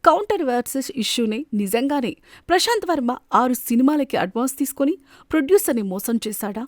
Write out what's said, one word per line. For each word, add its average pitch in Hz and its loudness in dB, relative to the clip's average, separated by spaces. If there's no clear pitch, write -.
కౌంటర్ 381 2
వర్సెస్ 247 -2
ఇష్యూనే 220 -2
నిజంగానే 240 0
ప్రశాంత్ 381 2
వర్మ 269 0
ఆరు 254 2
సినిమాలకి 262 2
అడ్వాన్స్ 226 -4
తీసుకొని 277 -2
ప్రొడ్యూసర్ని 302 2
మోసం 226 -2
చేశాడా? 214 -8